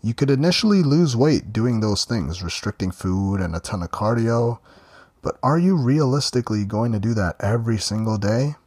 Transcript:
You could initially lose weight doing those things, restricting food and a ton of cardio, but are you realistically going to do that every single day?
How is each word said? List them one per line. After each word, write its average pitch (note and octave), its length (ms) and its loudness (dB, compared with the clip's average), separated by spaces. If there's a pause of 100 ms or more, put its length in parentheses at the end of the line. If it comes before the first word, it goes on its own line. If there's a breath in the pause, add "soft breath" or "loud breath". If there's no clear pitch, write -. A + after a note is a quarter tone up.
You A2+ 120 -2
could C#3 180 0
initially F3 520 4
lose C#3+ 340 4
weight C3 340 2
doing A2+ 300 0
those G#2+ 240 0
things, F2+ 360 -4
restricting F#2 500 -6
food G2 500 -2
and E2+ 120 -4
a E2 60 -4
ton F2+ 240 -6
of E2+ 80 -8
cardio, A#2 680 0 (640 loud breath)
but - 220 -6
are D3 160 2
you F#3 160 4
realistically C3 880 0
going A2 300 -2
to G#2+ 60 0
do A2+ 160 0
that F#2+ 260 -2
every A2+ 360 0
single A2 400 -2
day? A2+ 380 0 (100)